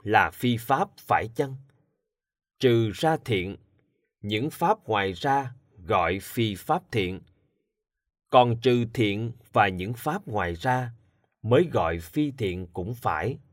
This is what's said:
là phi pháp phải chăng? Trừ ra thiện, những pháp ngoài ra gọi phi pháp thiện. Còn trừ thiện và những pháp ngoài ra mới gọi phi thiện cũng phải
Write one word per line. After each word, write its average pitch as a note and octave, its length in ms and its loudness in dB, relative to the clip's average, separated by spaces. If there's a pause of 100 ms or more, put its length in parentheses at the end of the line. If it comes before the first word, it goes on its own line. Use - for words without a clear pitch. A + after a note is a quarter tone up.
là G2+ 280 4
phi B2 260 0
pháp C#3+ 400 -2
phải F#2 380 -2
chăng? C3+ 200 -2 (1040)
Trừ A#2 340 4
ra D#3+ 320 0
thiện, F#2+ 320 -2 (640)
những G#2+ 280 -2
pháp F3+ 360 0
ngoài G2 280 0
ra C#3 400 -2 (240)
gọi F2+ 440 0
phi A2 340 -2
pháp D#3+ 360 -2
thiện. F#2+ 300 -2 (1080)
Còn A#2+ 320 6
trừ B2 320 4
thiện A2 380 -2 (220)
và G#2 140 6
những F#2 260 -4
pháp D3+ 340 -6
ngoài F#2 260 -2
ra B2+ 380 -2 (500)
mới C#3 320 2
gọi E2+ 260 0
phi D3 320 -4
thiện F#2 420 -6
cũng F#2+ 220 -6
phải F#2+ 420 -2 (160)